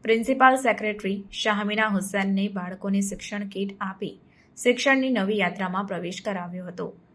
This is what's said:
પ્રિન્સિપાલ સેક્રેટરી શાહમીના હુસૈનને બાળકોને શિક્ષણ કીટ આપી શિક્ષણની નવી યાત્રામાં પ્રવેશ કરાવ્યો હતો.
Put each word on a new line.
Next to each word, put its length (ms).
પ્રિન્સિપાલ 500
સેક્રેટરી 600
શાહમીના 560
હુસૈનને 480
બાળકોને 540
શિક્ષણ 360
કીટ 180
આપી 260
શિક્ષણની 600
નવી 240
યાત્રામાં 480
પ્રવેશ 380
કરાવ્યો 420
હતો. 180